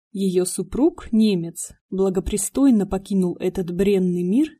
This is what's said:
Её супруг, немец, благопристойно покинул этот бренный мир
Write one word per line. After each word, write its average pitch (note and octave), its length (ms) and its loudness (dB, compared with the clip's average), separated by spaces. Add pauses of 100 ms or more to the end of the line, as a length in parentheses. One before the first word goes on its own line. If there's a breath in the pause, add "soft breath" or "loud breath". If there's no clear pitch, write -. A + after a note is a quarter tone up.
(120)
Её F#3 320 0
супруг, - 680 -2
немец, G3 600 0 (180)
благопристойно G3 960 0
покинул F#3+ 540 -2
этот F3+ 320 -4
бренный F#3 500 0
мир A#3+ 380 0